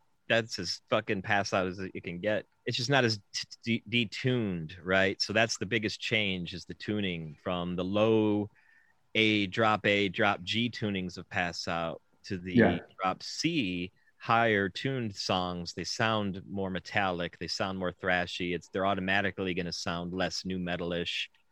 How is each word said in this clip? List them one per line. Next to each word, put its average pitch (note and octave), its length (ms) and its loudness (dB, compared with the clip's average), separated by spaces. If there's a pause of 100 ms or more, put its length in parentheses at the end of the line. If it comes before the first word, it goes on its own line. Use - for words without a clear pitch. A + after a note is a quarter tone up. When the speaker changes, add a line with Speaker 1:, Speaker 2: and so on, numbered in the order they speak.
(280)
Speaker 1:
that's A2+ 320 0
as - 300 -6
fucking G#2+ 320 0
pass G2+ 320 0
out F#2+ 140 2
as F2+ 100 -6
it F#2 260 -8
can F2 160 -8
get. G#2 260 -2 (200)
It's B2 120 -2
just A#2+ 120 -2
not C3+ 140 6
as A2 160 2 (440)
t-, A#2 260 0
t-, A#2 180 0
detuned, G2 640 -2 (120)
right? F#2+ 380 2
So G#2 120 -2
that's A2+ 240 4
the G#2 80 -4
biggest G#2+ 340 -2
change, F#2+ 540 -2
is E2+ 120 -10
the - 80 -10
tuning F2 720 -4
from F2+ 320 -2
the F2+ 80 0
low G#2 680 4 (640)
A, G#2+ 340 6
drop G#2+ 380 2
A, G2+ 240 4
drop G2+ 320 2
G G#2+ 300 -2
tunings F#2+ 460 -4
of F2+ 120 -14
Pass F2+ 380 -2
Out E2 340 -4 (240)
to G2 120 -4
the F2+ 180 -4
Speaker 2:
Yeah. F2+ 240 6 (200)
Speaker 1:
drop F#2 220 0
C, F#2+ 680 -2 (260)
higher A2 520 4
tuned B2 460 -4
songs. F2+ 580 -2
They F2 100 -8
sound G#2 680 0
more F#2+ 200 -4
metallic. F2+ 680 -2
They E2 80 -6
sound F#2+ 300 -4
more F2+ 140 -2
thrashy. F2+ 640 -2
It's, - 140 -8
they're F#2+ 160 0
automatically F#2+ 680 0
gonna F2 200 -4
sound F2 400 -6
less F#2 320 -2
nu F#2 120 -4
metal-ish. F2 720 -4 (220)